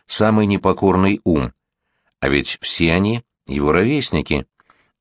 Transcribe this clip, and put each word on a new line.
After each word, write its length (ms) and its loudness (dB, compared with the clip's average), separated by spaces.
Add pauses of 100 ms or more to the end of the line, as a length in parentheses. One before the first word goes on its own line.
самый 400 2
непокорный 800 2
ум. 280 0 (680)
А 100 -2
ведь 320 -2
все 300 0
они — 300 0 (240)
его 240 -2
ровесники. 760 -2 (540)